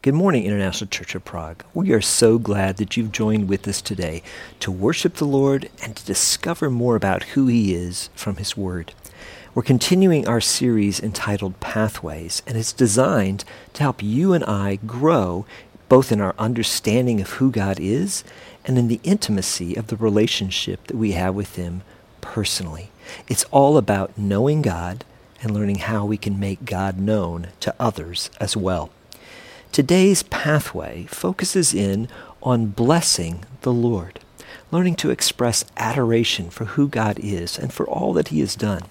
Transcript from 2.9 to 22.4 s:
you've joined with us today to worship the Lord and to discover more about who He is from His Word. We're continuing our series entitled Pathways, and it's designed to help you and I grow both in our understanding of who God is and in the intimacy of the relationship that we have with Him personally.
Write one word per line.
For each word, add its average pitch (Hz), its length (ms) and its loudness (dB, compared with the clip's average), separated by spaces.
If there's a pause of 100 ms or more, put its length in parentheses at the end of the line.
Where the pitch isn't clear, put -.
you've 110 140 -2
joined 107 360 0
with 98 200 -2
us - 160 -4
today 85 400 -6 (360)
to - 120 -6
worship 101 420 0
the 151 120 -2
Lord 139 440 2 (140)
and 113 120 -10
to - 80 -16
discover - 680 -2
more 120 240 2
about 95 260 2
who 135 240 0
He 113 300 4
is 90 400 -8
from - 220 -6
His - 200 -6
Word. 90 360 -6 (600)
We're 123 80 0
continuing 170 640 4
our 117 140 2
series 107 580 2
entitled 101 600 -4
Pathways, 85 880 -4
and 117 100 -4
it's 110 160 -4
designed 110 720 2 (280)
to - 100 -2
help 135 180 0
you 131 320 2
and 165 120 2
I 98 320 0
grow 110 680 0 (420)
both 127 240 8
in 104 80 2
our 95 200 0
understanding 113 840 0
of - 120 -6
who 131 180 2
God 98 280 0
is 131 440 -2 (420)
and 127 140 2
in 120 80 4
the 113 160 0
intimacy 101 720 -2
of 113 100 -6
the 110 120 -6
relationship 104 880 0
that 127 100 -6
we 110 140 0
have 92 240 0
with 101 220 -8
Him 90 260 -8 (380)
personally. 92 680 -6 (380)